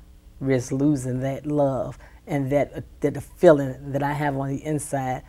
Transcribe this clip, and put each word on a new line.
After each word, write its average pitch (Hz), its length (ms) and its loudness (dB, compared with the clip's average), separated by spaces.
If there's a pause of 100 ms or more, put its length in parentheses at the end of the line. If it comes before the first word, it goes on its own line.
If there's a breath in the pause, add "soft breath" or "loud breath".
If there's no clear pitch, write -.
(400)
risk 135 320 0
losing 131 480 0
that 135 260 -6
love 139 520 0 (280 soft breath)
and 139 240 -2
that, 143 260 0
uh, 156 40 -10 (200)
that 143 140 0
the - 60 -8
feeling 139 720 4
that 139 100 -2
I 143 100 -2
have 143 240 -2
on 135 140 -2
the 139 140 -6
inside. 139 640 -4